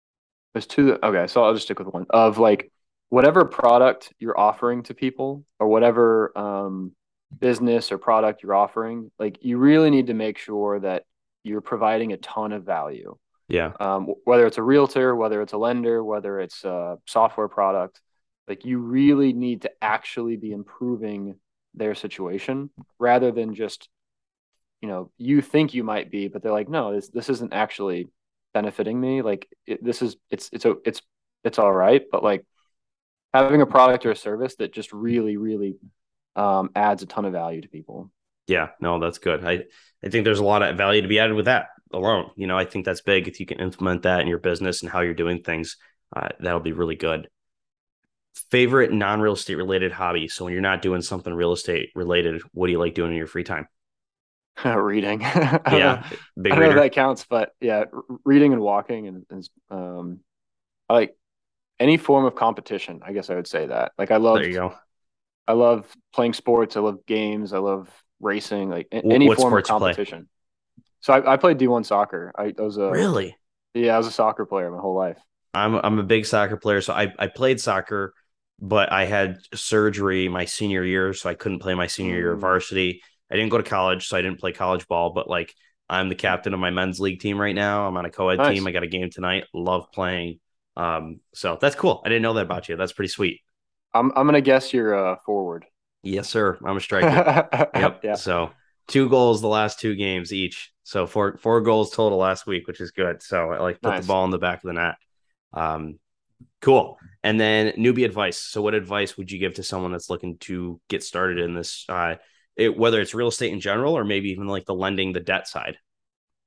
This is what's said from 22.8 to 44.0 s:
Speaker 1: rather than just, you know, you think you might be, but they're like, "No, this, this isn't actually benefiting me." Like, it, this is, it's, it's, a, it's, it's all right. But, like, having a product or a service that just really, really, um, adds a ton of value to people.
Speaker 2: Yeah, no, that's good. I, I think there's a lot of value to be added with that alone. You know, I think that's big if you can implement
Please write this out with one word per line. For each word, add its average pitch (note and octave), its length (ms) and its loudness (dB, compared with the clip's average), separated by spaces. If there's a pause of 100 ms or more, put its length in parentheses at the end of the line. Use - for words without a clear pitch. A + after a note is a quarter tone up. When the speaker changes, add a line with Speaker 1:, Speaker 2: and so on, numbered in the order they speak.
Speaker 1:
rather B2 340 4
than A2+ 220 -4
just, G#2 340 -10 (920)
you A2 80 -10
know, F#2 280 -8
you C3+ 240 2
think D3+ 320 0
you B2 100 -4
might G#2+ 280 -4
be, G2+ 180 -6
but F#2+ 140 -12
they're A2 100 -2
like, G#2 160 -2
"No, C3 260 -4
this, G2+ 140 -6
this A#2+ 220 -8
isn't A#2 240 -4
actually G2 540 -4 (440)
benefiting G#2+ 480 -2
me." C3 220 -2
Like, G2+ 260 -4 (180)
it, - 160 -8
this A#2 200 -4
is, A#2 140 -4 (140)
it's, - 220 -10
it's, A#2 140 -2
a, A2 180 2
it's, - 160 -4 (420)
it's - 160 -2
all G#2 140 6
right. F#2+ 300 6 (100)
But, - 100 0
like, G2+ 220 0 (880)
having C3+ 300 6
a C3 40 6
product B2+ 380 6
or A#2 60 2
a G#2 60 0
service A2+ 400 -6
that - 180 -6
just - 180 -12
really, A2 460 -2
really, G2+ 380 -4 (600)
um, F#2+ 380 2
adds G2+ 280 0
a F#2+ 40 -14
ton G#2 180 -6
of F#2+ 80 -4
value E2 300 -6
to D#2+ 60 -20
people. D#2+ 420 -18 (360)
Speaker 2:
Yeah, E2+ 220 0 (100)
no, F2 220 -2
that's E2+ 180 -4
good. E2+ 240 -2
I, F2+ 220 -2 (400)
I G2 60 -8
think A2+ 140 0
there's G#2+ 140 2
a G#2 60 0
lot G#2 180 4
of F2+ 140 -2
value G2+ 240 4
to F#2+ 80 -2
be G#2 100 2
added A2 160 2
with G#2+ 120 0
that B2 220 2 (260)
alone. F#2+ 420 0
You F#2+ 100 -6
know, F#2 120 0
I F#2 80 0
think F#2+ 180 -8
that's F#2 160 -4
big F#2+ 260 2
if F2+ 140 -12
you F2+ 60 -10
can - 140 -10
implement F2+ 420 -2